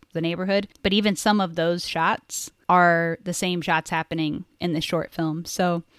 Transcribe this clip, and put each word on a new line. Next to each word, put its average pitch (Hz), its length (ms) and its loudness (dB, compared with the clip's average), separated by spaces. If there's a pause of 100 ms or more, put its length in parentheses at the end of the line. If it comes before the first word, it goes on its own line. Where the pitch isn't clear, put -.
(140)
the 165 60 -6
neighborhood. 185 480 -2 (140)
But 196 120 0
even 208 220 2
some 208 240 2
of 180 160 -2
those 170 320 0
shots - 640 -4 (180)
are 170 560 4
the 175 100 -6
same 180 280 -2
shots 160 300 0
happening 160 540 -4 (140)
in 175 140 -2
the 160 80 -2
short - 320 -4
film. 160 320 -4
So 175 380 -2 (160)